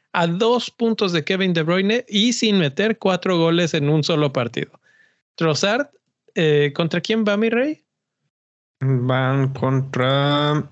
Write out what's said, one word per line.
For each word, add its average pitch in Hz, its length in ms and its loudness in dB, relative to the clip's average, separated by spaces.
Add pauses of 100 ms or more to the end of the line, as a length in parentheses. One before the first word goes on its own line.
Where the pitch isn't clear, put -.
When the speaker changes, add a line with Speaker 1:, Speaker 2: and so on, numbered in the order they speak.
(120)
Speaker 1:
A 175 140 0
dos 226 460 0
puntos 214 400 -2
de 165 100 0
Kevin 190 300 0
De 165 100 0
Bruyne 196 460 0
y 214 240 0
sin 214 260 0
meter 190 400 0
cuatro 185 400 0
goles 165 360 2
en 143 140 0
un 151 140 2
solo 151 300 0
partido. 120 400 -4 (640)
Trossard, 196 540 0 (440)
eh, 147 400 2
¿contra 170 260 -2
quién 220 240 -2
va, 208 120 0
mi 220 140 0
rey? 254 320 -2 (1000)
Speaker 2:
Van 131 720 0
contra, 139 1160 0